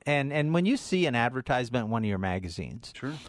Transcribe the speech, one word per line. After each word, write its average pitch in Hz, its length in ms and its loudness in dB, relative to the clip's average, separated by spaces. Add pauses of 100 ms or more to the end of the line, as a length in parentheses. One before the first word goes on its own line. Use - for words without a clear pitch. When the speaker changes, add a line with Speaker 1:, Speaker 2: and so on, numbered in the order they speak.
Speaker 1:
And, 143 280 2
and 151 200 2
when 175 140 4
you 262 100 4
see 185 300 0
an 127 80 0
advertisement 123 720 0
in 110 40 -4
one 113 120 2
of 107 60 0
your 98 100 0
magazines, 92 800 -6
Speaker 2:
Sure. 143 180 -8 (140)